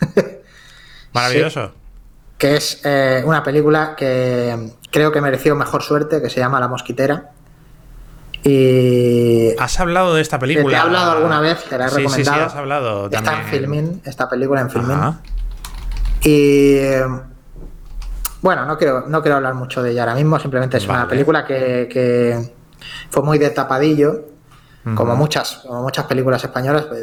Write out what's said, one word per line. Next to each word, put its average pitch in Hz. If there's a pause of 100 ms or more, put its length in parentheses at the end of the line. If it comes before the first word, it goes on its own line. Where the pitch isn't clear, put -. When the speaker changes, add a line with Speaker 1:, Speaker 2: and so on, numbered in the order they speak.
(140)
Speaker 1:
<laughs> -
Speaker 2:
Maravilloso. 127
Speaker 1:
Sí. - (680)
Que 143
es, -
eh, 135
una 156
película 151
que 123 (220)
creo 151
que 151
mereció 139
mejor 131
suerte, 147
que 120
se -
llama 127
La 123
Mosquitera. 135 (1120)
Y 123
Speaker 2:
¿Has 127
hablado 180
de 156
esta 151
película? 139
Speaker 1:
Te 131
he 156
hablado 170
alguna 156
vez, 165
te 135
la 127
he -
Speaker 2:
Sí, 135
sí, 143
sí, -
Speaker 1:
recomendado. 139
Speaker 2:
has 156
hablado 135
Speaker 1:
Está 104
en -
Speaker 2:
también. -
Speaker 1:
Filmin, 151
esta 139
película 135
en 123
Filmin. 120
Speaker 2:
Ajá. 131 (1040)
Speaker 1:
Y, 143
eh, 135 (1400)
bueno, 170
no 151
quiero, 131
no 156
quiero 147
hablar 131
mucho 127
de 123
ella 120
ahora 117
mismo, 151
simplemente 131
es 101
una 98
Speaker 2:
Vale. 120
Speaker 1:
película 143
que, 127
que 120 (580)
fue 143
muy 151
de 143
tapadillo, 147 (600)
Speaker 2:
Ujú. 113
Speaker 1:
como 120
muchas, 147
como 123
muchas 135
películas 127
españolas. 139 (160)